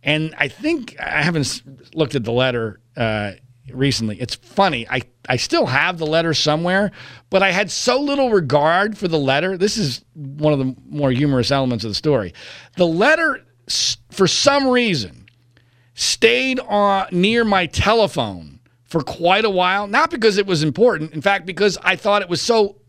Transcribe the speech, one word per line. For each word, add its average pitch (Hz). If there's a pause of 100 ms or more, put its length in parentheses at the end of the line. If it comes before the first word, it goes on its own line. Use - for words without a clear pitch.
And 156
I 147
think, 285
I -
haven't 160
s-, - (320)
looked 151
at 123
the 117
letter, 120 (180)
uh, 107 (380)
recently. 127
It's 120
funny. 147
I, 127 (260)
I 127
still 311
have 156
the 160
letter 160
somewhere, 175 (380)
but 190
I 190
had 185
so 247
little 277
regard 175
for 196
the 160
letter. 147
This 208
is 143 (100)
one 151
of 139
the 131 (120)
more 143
humorous 131
elements 127
of 110
the 98
story. 117 (420)
The 180
letter, 277 (240)
s-, - (140)
for 190
some 277
reason, 156 (680)
stayed 254
on, 202
near 208
my 196
telephone 135 (280)
for 160
quite 180
a 220
while, 190
not 294
because 220
it 202
was 170
important, 156
in 156
fact, 196
because 190
I -
thought 202
it 175
was 170
so 220 (120)